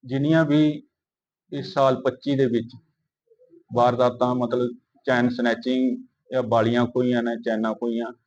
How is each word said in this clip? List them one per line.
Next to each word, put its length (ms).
ਜਿੰਨੀਆਂ 400
ਵੀ 380
ਇਸ 200
ਸਾਲ 280
ਪੱਚੀ 340
ਦੇ 100
ਵਿੱਚ 300
ਵਾਰਦਾਤਾਂ, 600
ਮਤਲਬ 400
ਚੈਨ 240
ਸਨੈਚਿੰਗ 720
ਜਾਂ 120
ਬਾਲੀਆਂ 420
ਖੋਹੀਆਂ 380
ਨੇ, 180
ਚੈਨਾਂ 320
ਖੋਹੀਆਂ 400